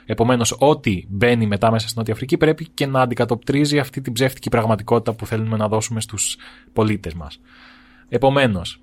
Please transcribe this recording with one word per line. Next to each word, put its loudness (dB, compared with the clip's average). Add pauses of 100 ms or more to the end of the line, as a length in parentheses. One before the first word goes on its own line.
Επομένως, 0
ό,τι 2
μπαίνει 2
μετά 2
μέσα 0
στην -8
Νότια -4
Αφρική -4
πρέπει 2
και -4
να 0
αντικατοπτρίζει 0
αυτή -4
την -6
ψεύτικη -2
πραγματικότητα 0
που -12
θέλουμε -2
να 0
δώσουμε -2
στους -6 (360)
πολίτες 0
μας. -14 (680)
Επομένως 0